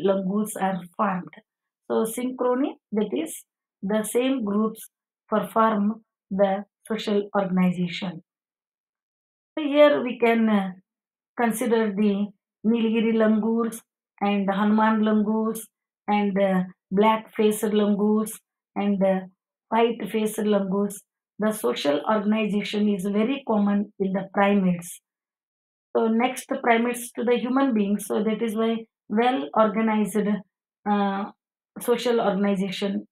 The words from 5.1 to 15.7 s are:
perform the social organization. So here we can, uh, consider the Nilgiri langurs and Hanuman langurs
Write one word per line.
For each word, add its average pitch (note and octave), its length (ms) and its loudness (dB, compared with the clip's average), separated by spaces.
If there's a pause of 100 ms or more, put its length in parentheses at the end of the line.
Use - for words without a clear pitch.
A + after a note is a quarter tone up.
perform G#3+ 760 0 (260)
the G3 340 0 (220)
social G#3 500 -2
organization. F3+ 840 -2 (1400)
So D#4 60 -4
here C#4+ 380 4
we B3 160 -4
can, A3+ 300 2
uh, G3 220 2 (680)
consider A3+ 560 0
the G3+ 360 0 (360)
Nilgiri A3+ 500 2
langurs A3+ 680 0 (400)
and G3+ 280 0
Hanuman G#3+ 540 2
langurs A3 580 0 (460)